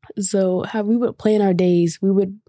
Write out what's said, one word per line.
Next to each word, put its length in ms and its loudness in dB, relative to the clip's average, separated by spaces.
So 420 -2
how 200 -6
we 140 0
would 220 -4
plan 240 2
our 120 2
days, 460 2
we 120 0
would, 260 -2